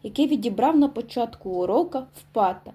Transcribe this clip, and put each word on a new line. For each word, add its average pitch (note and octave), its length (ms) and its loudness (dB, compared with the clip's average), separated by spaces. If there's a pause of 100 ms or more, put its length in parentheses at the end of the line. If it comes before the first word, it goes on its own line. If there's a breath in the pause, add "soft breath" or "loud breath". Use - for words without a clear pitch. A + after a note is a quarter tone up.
яке C#4 240 0
відібрав A#3+ 500 2
на C#4+ 100 6
початку A#3 640 -6
урока G3 500 0
в - 240 -16 (100)
Пата G3 420 0